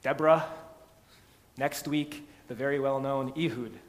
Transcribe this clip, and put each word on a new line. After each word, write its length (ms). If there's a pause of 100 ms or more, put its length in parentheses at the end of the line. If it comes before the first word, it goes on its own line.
Deborah. 420 (1080)
Next 320
week, 360 (220)
the 80
very 240
well-known 580
Ehud. 360 (160)